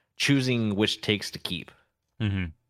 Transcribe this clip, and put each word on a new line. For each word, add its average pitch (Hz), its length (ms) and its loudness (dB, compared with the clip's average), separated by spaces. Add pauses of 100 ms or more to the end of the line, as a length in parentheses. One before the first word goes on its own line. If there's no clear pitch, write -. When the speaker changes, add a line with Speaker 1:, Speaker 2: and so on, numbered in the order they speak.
(180)
Speaker 1:
choosing 123 580 2
which 104 260 2
takes 104 300 -2
to - 80 -10
keep. - 320 -8 (480)
Speaker 2:
Mm-hmm. 98 260 0 (240)